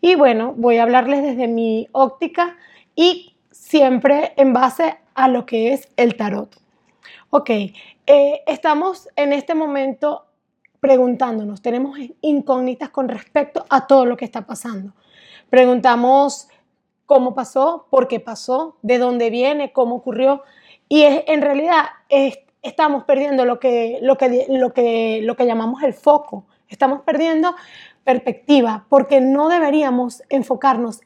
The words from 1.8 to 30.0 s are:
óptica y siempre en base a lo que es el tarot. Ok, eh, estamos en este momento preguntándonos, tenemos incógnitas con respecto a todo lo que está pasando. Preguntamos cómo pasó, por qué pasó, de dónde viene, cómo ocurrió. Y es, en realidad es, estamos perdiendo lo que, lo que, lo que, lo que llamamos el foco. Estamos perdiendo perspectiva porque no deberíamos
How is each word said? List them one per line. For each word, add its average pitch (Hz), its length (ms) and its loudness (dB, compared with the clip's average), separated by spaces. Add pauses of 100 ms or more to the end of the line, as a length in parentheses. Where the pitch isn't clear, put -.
óptica 330 640 -2 (360)
y 349 440 -2 (120)
siempre 277 880 0
en 269 160 4
base 262 460 -2 (160)
a 254 140 2
lo 247 180 -2
que 233 260 -2
es 277 240 -8
el 240 220 2
tarot. 208 360 -8 (760)
Ok, - 180 0
eh, 277 960 0
estamos 320 680 -4
en 285 160 0
este 285 220 -4
momento 285 720 -4 (520)
preguntándonos, 247 840 0
tenemos 262 360 -6 (220)
incógnitas 269 680 -4
con 254 180 -6
respecto 285 600 -6
a 269 160 2
todo 269 180 4
lo 240 140 -2
que 240 80 -10
está 220 160 -12
pasando. 202 500 -14 (560)
Preguntamos 254 1000 2 (580)
cómo 254 280 2
pasó, 269 560 -4
por 262 180 2
qué 233 100 -6
pasó, 254 640 -8
de 247 160 0
dónde 247 320 -2
viene, 262 460 -4
cómo 247 220 -2
ocurrió. 262 460 -2 (460)
Y 302 140 4
es, 294 240 4
en 302 160 0
realidad 302 420 0 (240)
es, 277 300 0 (240)
estamos 294 420 -2
perdiendo 269 400 0
lo 247 160 -2
que, 240 400 -2
lo 269 160 2
que, 254 320 0
lo 254 240 0
que, 226 500 0
lo 220 140 -4
que 247 80 0
llamamos 233 380 -2
el 269 100 0
foco. 294 540 0 (200)
Estamos 269 360 -2
perdiendo 320 520 -2 (500)
perspectiva 247 840 0
porque 277 320 4
no 277 300 0
deberíamos 285 800 -2